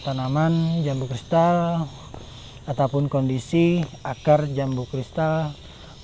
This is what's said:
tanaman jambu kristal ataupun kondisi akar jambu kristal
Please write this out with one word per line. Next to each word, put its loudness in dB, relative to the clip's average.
tanaman 0
jambu -2
kristal 2
ataupun 0
kondisi 2
akar 2
jambu -2
kristal -2